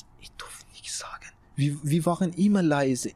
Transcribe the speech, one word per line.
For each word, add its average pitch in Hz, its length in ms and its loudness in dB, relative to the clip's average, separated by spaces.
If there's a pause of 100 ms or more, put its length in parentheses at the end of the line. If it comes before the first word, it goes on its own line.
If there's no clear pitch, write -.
(380)
durfte - 340 -16
nichts - 280 -10
sagen. - 260 -14 (320)
Wir, 143 260 0
wir 156 220 0
waren 175 280 0
immer 202 280 4
leise, 143 540 2